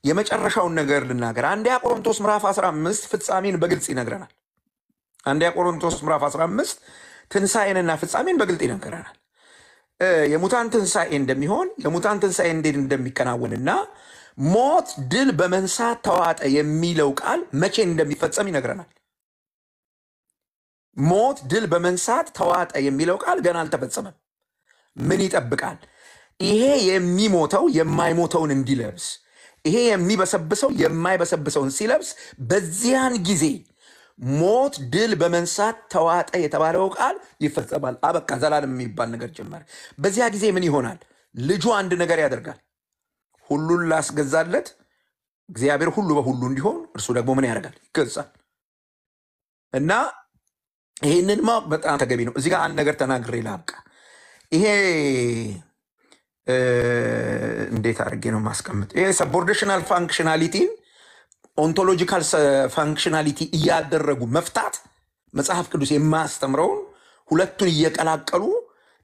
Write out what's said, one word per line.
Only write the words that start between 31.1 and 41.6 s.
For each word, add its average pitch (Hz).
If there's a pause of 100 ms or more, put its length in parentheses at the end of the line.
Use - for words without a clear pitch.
ሲለብስ፣ 226 (300)
በዚያን 208
ጊዜ 170 (840)
ሞት 220 (140)
ድል 214
በመንሳት 170 (100)
ተዋጠ 170
የተባለው 165
ቃል 285 (240)
ይፈጸማል። 139
አበቃ። 160 (100)
ዘላለም 147
የሚባል 120
ነገር 117
ጀመረ። - (360)
በዚያ 202
ጊዜ 208
ምን 180
ይሆናል? 139 (380)
ልጁ 151